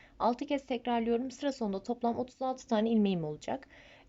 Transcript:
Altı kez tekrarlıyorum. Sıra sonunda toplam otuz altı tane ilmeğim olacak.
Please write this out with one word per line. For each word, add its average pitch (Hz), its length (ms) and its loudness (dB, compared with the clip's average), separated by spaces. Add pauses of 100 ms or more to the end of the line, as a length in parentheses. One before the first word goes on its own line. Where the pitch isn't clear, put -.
(180)
Altı 240 280 0
kez 285 200 -2
tekrarlıyorum. 233 640 0
Sıra 277 220 -4
sonunda 196 300 -2
toplam 233 360 -2
otuz 240 240 -6
altı 262 240 -4
tane 226 240 2
ilmeğim 196 340 4
olacak. 151 440 -6 (400)